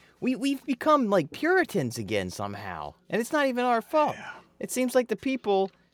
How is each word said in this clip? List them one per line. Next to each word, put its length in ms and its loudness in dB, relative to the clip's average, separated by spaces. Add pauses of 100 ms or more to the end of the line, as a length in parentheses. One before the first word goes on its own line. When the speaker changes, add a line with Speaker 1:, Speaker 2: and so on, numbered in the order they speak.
(220)
Speaker 1:
we, 160 0
we've 280 -4
become, 440 2
like, 220 2
Puritans 640 0
again 320 -2
somehow. 640 -8 (160)
And 100 -2
it's 140 -4
not 140 2
even 180 -2
our 160 2
fault. 360 0
Speaker 2:
Yeah. 120 -14 (320)
Speaker 1:
It 100 -8
seems 240 0
like 140 2
the 80 -2
people 520 0 (240)